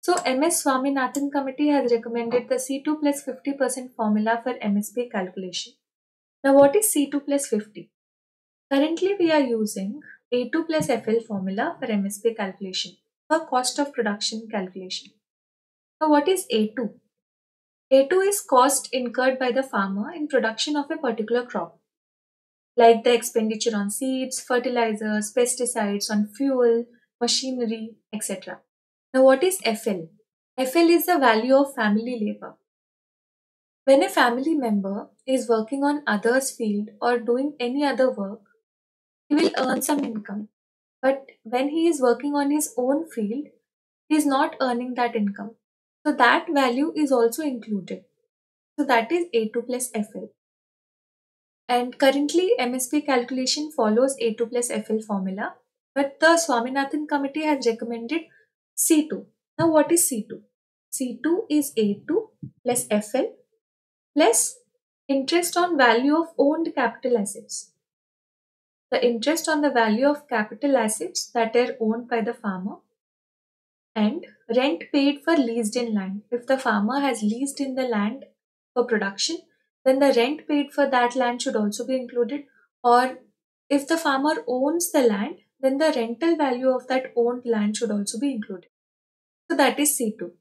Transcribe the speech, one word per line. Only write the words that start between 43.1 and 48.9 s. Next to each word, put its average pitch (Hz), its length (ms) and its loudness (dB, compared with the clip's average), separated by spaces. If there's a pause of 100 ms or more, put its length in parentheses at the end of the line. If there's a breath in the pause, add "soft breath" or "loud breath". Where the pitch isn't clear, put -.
he 302 80 2
is 294 100 2
not 269 340 0
earning 247 340 -2
that 240 200 -2
income. 208 420 -4 (500)
So 294 60 0
that 269 400 4
value 269 420 2
is 294 160 0
also 233 320 2
included. 208 600 -6 (760)
So 285 60 0
that 233 260 0